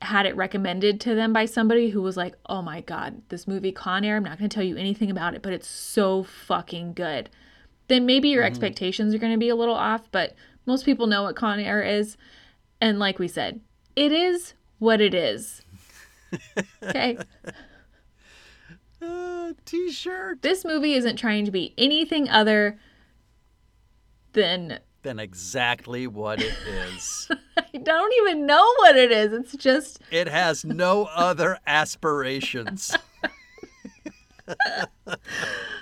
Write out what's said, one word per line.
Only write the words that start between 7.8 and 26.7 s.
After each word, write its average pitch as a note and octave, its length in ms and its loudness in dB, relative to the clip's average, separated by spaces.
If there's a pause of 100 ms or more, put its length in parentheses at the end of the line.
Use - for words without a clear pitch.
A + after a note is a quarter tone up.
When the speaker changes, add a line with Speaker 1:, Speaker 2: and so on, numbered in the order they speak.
Speaker 1:
Then B3 160 6
maybe C4+ 240 6
your C4 140 4
Speaker 2:
Mm-hmm. G3+ 80 2
Speaker 1:
expectations G#3 640 -2
are A3 40 0
gonna A3+ 200 0
be A#3 120 2
a A#3 80 2
little A#3 180 0
off, A3 380 -2
but F3+ 200 0 (320)
most C4 200 0
people A#3 220 2
know G3+ 160 2
what F#3+ 120 -4
Con G#3 240 -2
Air G#3 220 0
is. G#3 340 -2 (640)
And G#3+ 200 2
like F#3+ 200 -2
we F3+ 80 -2
said, D#3 320 -4 (380)
it C#4+ 160 4
is F4 400 0 (240)
what A3 240 4
it G3 120 4
is. D3+ 480 -4 (680)
Speaker 2:
<laughs> - 500 -10
Speaker 1:
Okay? B3 360 -2 (1800)
Speaker 2:
Uh, F4 520 -8 (120)
t-shirt. F4+ 760 -6
Speaker 1:
This F#4 220 0
movie D4+ 300 0
isn't A#3+ 240 0
trying G#3 280 0
to G#3 60 -4
be F3+ 260 -4
anything D4+ 520 2
other G#3 500 4 (1500)
than F3 460 0 (220)
Speaker 2:
Than B2 180 -8
exactly A#2+ 880 -4
what G#2+ 340 -6
it A2 120 -4 (140)
is. F#2 600 -8 (200)